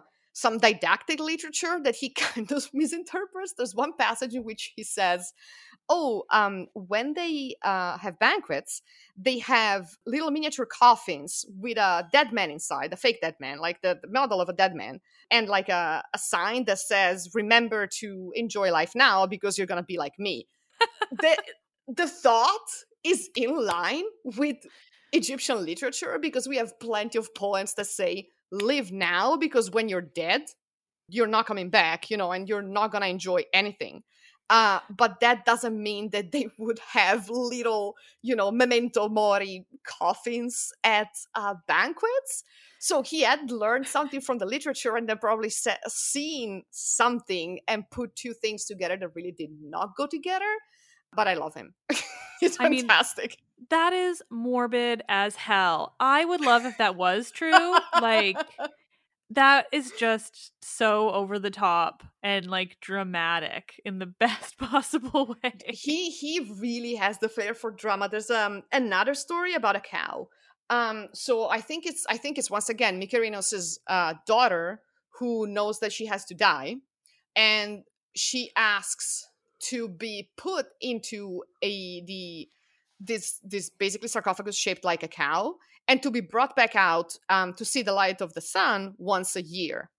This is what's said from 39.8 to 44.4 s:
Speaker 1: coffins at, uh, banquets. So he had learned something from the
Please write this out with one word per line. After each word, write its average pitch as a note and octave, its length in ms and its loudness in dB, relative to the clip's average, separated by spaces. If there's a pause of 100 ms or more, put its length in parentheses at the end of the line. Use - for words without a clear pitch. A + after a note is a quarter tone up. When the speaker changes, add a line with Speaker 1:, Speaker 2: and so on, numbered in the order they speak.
Speaker 1:
coffins A#3+ 840 -2 (120)
at, G#3+ 260 4 (260)
uh, G3+ 180 -2 (140)
banquets. F4 760 0 (360)
So D4 240 0
he G#3+ 180 -4
had C4 300 2
learned A#3+ 360 0
something C#4 340 -2
from B3 180 -4
the G3 60 -2